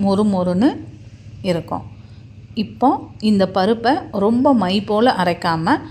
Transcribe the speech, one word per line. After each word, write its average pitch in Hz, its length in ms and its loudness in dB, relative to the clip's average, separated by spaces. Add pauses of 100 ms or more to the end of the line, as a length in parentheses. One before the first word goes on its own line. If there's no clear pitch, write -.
மொறு 196 300 2
மொறுன்னு 180 360 2 (800)
இருக்கும். 160 340 -6 (800)
இப்போ - 280 0 (400)
இந்த 190 260 2
பருப்பை 226 380 2 (300)
ரொம்ப 254 360 4
மை 180 120 0 (180)
போல 214 320 4
அரைக்காம, 165 520 0 (140)